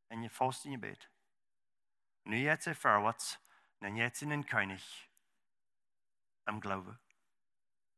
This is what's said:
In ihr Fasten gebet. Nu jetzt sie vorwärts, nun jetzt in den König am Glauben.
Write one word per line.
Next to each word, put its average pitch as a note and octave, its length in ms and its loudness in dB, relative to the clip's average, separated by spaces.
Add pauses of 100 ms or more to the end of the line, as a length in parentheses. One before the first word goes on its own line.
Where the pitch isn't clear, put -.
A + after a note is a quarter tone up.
In A2+ 120 -6
ihr A#2 80 -6
Fasten - 400 -2
gebet. G#2+ 400 -10 (1160)
Nu G#2+ 100 0
jetzt D3+ 300 2
sie E3+ 100 -2
vorwärts, G#2+ 640 4 (400)
nun G#2 160 -6
jetzt A#2 260 0
in D3 80 -4
den D3 160 -2
König - 640 -2 (1400)
am G#2+ 160 -4
Glauben. G2 380 -6 (1000)